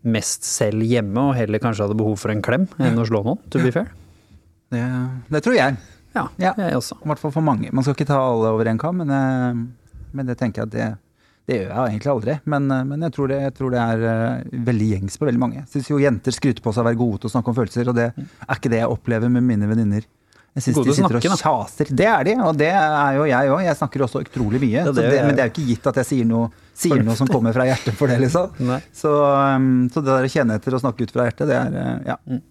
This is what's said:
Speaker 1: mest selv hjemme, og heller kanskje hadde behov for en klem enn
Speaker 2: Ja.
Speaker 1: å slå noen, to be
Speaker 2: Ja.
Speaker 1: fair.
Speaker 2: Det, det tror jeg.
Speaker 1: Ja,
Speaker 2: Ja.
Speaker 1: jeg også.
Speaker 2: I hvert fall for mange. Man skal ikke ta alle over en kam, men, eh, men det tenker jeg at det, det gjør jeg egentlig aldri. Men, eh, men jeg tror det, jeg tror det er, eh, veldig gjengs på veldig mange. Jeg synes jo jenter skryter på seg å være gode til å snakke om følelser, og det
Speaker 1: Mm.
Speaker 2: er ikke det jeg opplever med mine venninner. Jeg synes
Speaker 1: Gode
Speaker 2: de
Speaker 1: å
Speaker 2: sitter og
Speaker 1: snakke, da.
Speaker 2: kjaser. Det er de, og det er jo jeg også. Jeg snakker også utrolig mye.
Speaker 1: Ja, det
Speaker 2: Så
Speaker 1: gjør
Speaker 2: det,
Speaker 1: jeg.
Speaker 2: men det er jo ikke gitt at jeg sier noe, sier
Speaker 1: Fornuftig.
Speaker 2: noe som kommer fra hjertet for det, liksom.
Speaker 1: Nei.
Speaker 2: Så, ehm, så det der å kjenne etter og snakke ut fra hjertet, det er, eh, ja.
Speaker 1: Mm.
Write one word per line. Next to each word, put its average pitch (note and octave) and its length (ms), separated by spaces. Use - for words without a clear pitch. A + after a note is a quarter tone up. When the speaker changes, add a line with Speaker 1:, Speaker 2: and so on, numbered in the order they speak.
Speaker 1:
mest A2 380
selv A2 380
hjemme, A2+ 360
og C3+ 180
heller G#2+ 240
kanskje A#2 200
hadde G#2+ 80
behov G#2+ 200
for - 140
en G#2+ 100
klem C3+ 240
enn B2 160
Speaker 2:
Ja. A#2 80
Speaker 1:
å - 20
slå G#2+ 200
noen, B2+ 140
to C#3+ 100
be - 60
Speaker 2:
Ja. B2 60
Speaker 1:
fair. F3+ 160
Speaker 2:
Det, B2+ 600
det D3+ 120
tror B3 120
jeg. C3+ 220
Speaker 1:
Ja, F#3 120
Speaker 2:
Ja. F#3 180
Speaker 1:
jeg F#3 160
også. - 200
Speaker 2:
I - 60
hvert D3 100
fall D3+ 120
for D#3+ 100
mange. A#2+ 320
Man C3+ 100
skal C#3 100
ikke D3 140
ta C#3+ 120
alle A#2+ 280
over A2 220
en A2+ 80
kam, F3 200
men, D#3+ 140
eh, C3 420
men C#3 120
det B2 120
tenker A#2+ 180
jeg A2+ 80
at A2 80
det, A2 260
det B2 220
gjør F#2 60
jeg B2 260
egentlig C#3+ 100
aldri. C#3 220
Men, C#3+ 260
eh, C3 120
men C#3 180
jeg E3 120
tror C#3 140
det, C#3 140
jeg C#3 120
tror C3 180
det B2 80
er, A2+ 240
eh, A2+ 400
veldig A2 280
gjengs F#2+ 240
på D3+ 100
veldig A#2+ 120
mange. B2 160
Jeg C3+ 140
synes C#3 200
jo D3 100
jenter C3 340
skryter C3 280
på A2 120
seg A#2+ 100
å A#2 40
være A#2 100
gode A#2 240
til A2+ 80
å - 40
snakke A#2+ 160
om A2+ 60
følelser, A#2+ 320
og B2 80
det A#2 220
Speaker 1:
Mm. C#3 80
Speaker 2:
er - 60
ikke - 160
det A2+ 100
jeg A#2 80
opplever A#2 420
med B2 120
mine G#2+ 240
venninner. G#2+ 360
Jeg C3 80
synes B2+ 120
Speaker 1:
Gode C3+ 100
Speaker 2:
de C3 60
Speaker 1:
å D3 40
Speaker 2:
sitter F#3 200
og A#2+ 60
Speaker 1:
snakke, E3+ 80
da. F#3+ 60
Speaker 2:
kjaser. C#3+ 600
Det E3+ 120
er G3 160
de, G3+ 180
og D#3+ 160
det D3+ 160
er D3+ 420
jo C#3+ 100
jeg C3+ 240
også. E3 140
Jeg E3 140
snakker C#3 240
også C3+ 240
utrolig A#2 360
mye. B2+ 100
Speaker 1:
Ja, C3+ 140
det D3 100
Speaker 2:
Så A#2+ 80
Speaker 1:
gjør A#2 60
Speaker 2:
det, C#3 100
Speaker 1:
jeg. C#3+ 80
Speaker 2:
men C#3 80
det C3 80
er A#2 60
jo - 40
ikke D3+ 140
gitt A#2+ 200
at C3 80
jeg C3 100
sier B2+ 200
noe, A2+ 240
sier - 220
Speaker 1:
Fornuftig. A2 100
Speaker 2:
noe A2+ 100
som C3 120
kommer A#2 260
fra B2+ 120
hjertet B2 280
for C#3+ 140
det, B2 140
liksom. E3+ 280
Speaker 1:
Nei. B2+ 220
Speaker 2:
Så, - 180
ehm, C3+ 800
så - 40
det D3+ 100
der C3 180
å C3 80
kjenne A#2+ 240
etter B2+ 180
og B2+ 80
snakke B2+ 200
ut A2 100
fra B2 180
hjertet, C#3+ 180
det C3 80
er, B2 220
eh, B2+ 300
ja. B2+ 80
Speaker 1:
Mm. B2+ 240